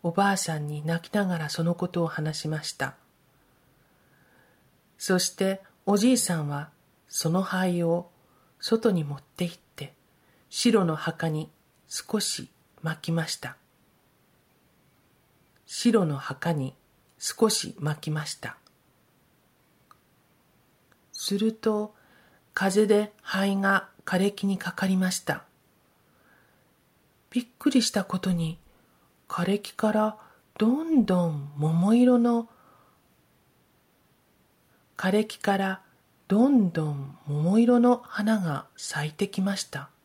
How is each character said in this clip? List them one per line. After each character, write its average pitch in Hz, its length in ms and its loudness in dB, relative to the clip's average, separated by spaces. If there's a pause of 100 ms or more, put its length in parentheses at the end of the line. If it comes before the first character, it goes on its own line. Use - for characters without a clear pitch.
お 170 60 -2
ば 196 220 2
あ 190 60 0
さ 160 200 -4
ん 147 80 -6
に 147 180 -8
泣 165 280 -4
き - 20 -12
な 202 140 0
が 180 100 -2
ら 151 120 -6
そ 165 140 -4
の 170 120 0
こ 175 120 -4
と 175 140 -4
を 165 60 0
話 156 320 -6
し - 80 -8
ま 156 160 -4
し - 100 -10
た。 135 220 -8 (2000)
そ 185 220 0
し - 100 -2
て 190 320 -2 (240)
お 202 100 4
じ 240 180 6
い 233 40 4
さ 175 200 -2
ん 147 120 -4
は 147 220 -8 (360)
そ - 220 -4
の 185 140 2
灰 185 400 0
を 170 260 0 (500)
外 226 300 0
に 170 140 2
持 143 140 -8
っ - 40 -18
て - 220 -8
行 170 100 -6
っ - 40 -20 (180)
て、 - 180 -16 (560)
白 220 360 4
の 160 100 0
墓 165 340 -4
に 156 220 -6 (360)
少 - 320 -6
し - 300 -6 (340)
撒 156 160 -6
き - 120 -6
ま 165 160 -2
し - 100 -8
た。 - 200 -12 (2000)
白 214 380 2
の 147 120 -2
墓 - 340 -6
に 139 220 -4 (460)
少 - 300 0
し - 300 -4
撒 151 200 -6
き - 100 -8
ま 151 160 -4
し - 120 -10
た。 - 200 -14 (2500)
す - 260 -4
る 220 160 0
と、 214 400 -2 (640)
風 196 320 2
で 208 340 4
灰 196 340 0
が 196 320 0 (160)
枯 - 140 -2
れ 196 140 2
木 202 160 -4
に 196 100 0
か 180 140 -8
か - 160 -4
り 190 100 2
ま 185 140 2
し - 80 -4
た。 - 240 -4 (1900)
び 247 140 -2
っ - 20 -12 (140)
く 294 100 2
り 247 140 4
し - 80 -2
た 196 120 0
こ 185 140 -6
と 185 140 -2
に、 165 260 -2 (720)
枯 175 160 -2
れ 196 140 0
木 - 140 -12
か 214 200 0
ら 214 240 0 (400)
ど 247 260 2
ん 311 220 4
ど 180 220 2
ん 147 280 -6
桃 165 380 2
色 247 260 6
の、 233 300 2 (2500)
枯 185 140 0
れ 214 120 2
木 - 160 -10
か 196 160 0
ら 190 260 -4 (460)
ど 226 220 4
ん 214 220 4
ど 156 200 -2
ん 139 260 -10 (100)
桃 160 320 2
色 240 200 6
の 240 240 4
花 208 380 -2
が 156 240 -4 (100)
咲 151 320 -6
い 151 60 -6
て 202 160 -4
き 196 120 -4
ま 196 140 0
し - 80 -8
た。 - 260 -12 (160)